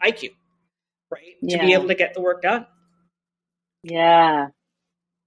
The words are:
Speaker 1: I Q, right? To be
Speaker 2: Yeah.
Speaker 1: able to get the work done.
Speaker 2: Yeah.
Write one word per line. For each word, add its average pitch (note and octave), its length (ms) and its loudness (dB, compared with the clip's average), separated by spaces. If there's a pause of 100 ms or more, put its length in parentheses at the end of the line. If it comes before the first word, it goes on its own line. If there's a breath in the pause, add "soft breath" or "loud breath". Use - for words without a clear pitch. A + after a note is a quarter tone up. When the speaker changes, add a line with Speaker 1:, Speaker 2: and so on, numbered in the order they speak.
Speaker 1:
I G#3 100 0
Q, - 200 -14 (800)
right? - 240 -18 (140)
To F3 100 -2
be F3+ 80 2
Speaker 2:
Yeah. F#3 80 4
Speaker 1:
able F#3 120 0
to F#3 80 -2
get F3 180 -4
the F#3 80 -10
work F3+ 200 -4
done. A#3 240 -4 (1200)
Speaker 2:
Yeah. E3 640 2 (800)